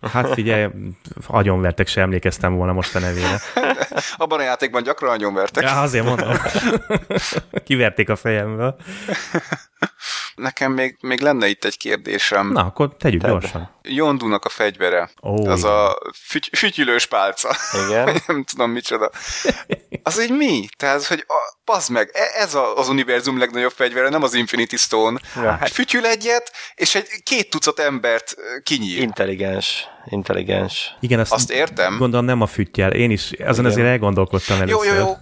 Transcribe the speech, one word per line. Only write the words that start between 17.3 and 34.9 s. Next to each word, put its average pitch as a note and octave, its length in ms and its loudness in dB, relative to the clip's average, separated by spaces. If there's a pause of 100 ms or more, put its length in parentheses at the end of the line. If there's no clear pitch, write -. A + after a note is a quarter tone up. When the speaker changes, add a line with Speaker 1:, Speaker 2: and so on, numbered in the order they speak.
Speaker 3:
Igen. A#2+ 280 2
Speaker 2:
<laughs> E3 120 -2
Nem C#3 160 -2
tudom, A#2+ 280 -2
micsoda. A#2 380 -2 (920)
Az G3+ 180 -2
így A#3 160 0
mi? F#3+ 280 2 (120)
Tehát, C#3+ 260 0
hogy D3+ 240 -4
a, B2+ 380 -2
bazd F#3+ 260 0
meg, A2+ 220 2
e-, G#3+ 280 0
ez E3 140 -2
a, A#2 220 0
az B2+ 120 0
univerzum B2+ 500 0
legnagyobb B2 320 0
fegyvere, B2+ 380 0
nem D3+ 140 0
az B2 100 0
Infinity A#2+ 420 0
Stone. A2+ 440 2 (160)
Speaker 3:
Ja, A#2 160 0
hát - 180 0
Speaker 2:
Fütyül B3 360 0
egyet, A#3 460 0 (240)
és - 200 0
egy G3+ 120 -2 (160)
két A#3 260 0
tucat D#3 300 0
embert, B2 580 0
ö, B2 260 -10
kinyír. G#2 380 -2
Speaker 3:
Intelligens. G2 840 -2 (200)
Intelligens. F#2+ 960 -2
Speaker 1:
Igen, A#2+ 200 0
azt A2+ 140 2
Speaker 2:
Azt B2 180 0
értem. A2 460 0
Speaker 1:
gondolom, A#2+ 280 2
nem B2 160 2
a G#2+ 60 2
füttyel. F#2+ 440 0
Én A#2 200 4
is - 200 -2
azon - 220 -2
Speaker 3:
Igen. A#2+ 120 2
Speaker 1:
azért A#2 220 4
elgondolkodtam G2+ 680 2
Speaker 2:
Jó, F#2+ 40 2
Speaker 1:
először. G3+ 360 2